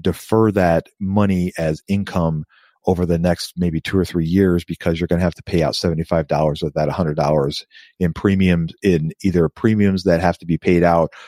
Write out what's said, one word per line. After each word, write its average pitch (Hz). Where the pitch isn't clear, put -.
defer 110
that 87
money 95
as 80
income 85
over 90
the 85
next 85
maybe 85
two -
or 92
three 85
years, 90
because 82
you're 85
gonna 87
have 87
to -
pay 85
out 73
seventy-five 82
dollars 76
of 78
that 76
hundred 76
dollars 73
in 87
premiums, 92
in 80
either 85
premiums 101
that 92
have 87
to -
be 82
paid 87
out 85